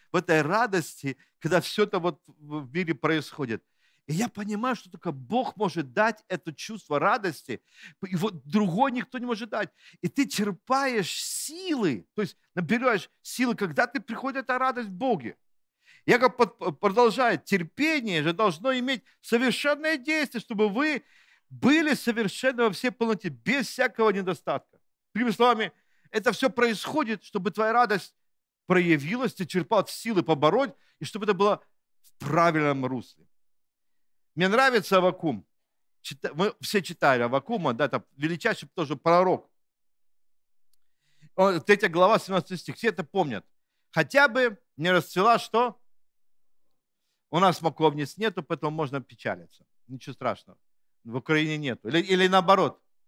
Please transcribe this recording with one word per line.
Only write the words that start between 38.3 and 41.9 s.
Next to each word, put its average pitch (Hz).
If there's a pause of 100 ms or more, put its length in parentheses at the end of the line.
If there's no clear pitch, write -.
тоже 151
пророк. 175 (1900)
Он, 185
третья 202
глава, 180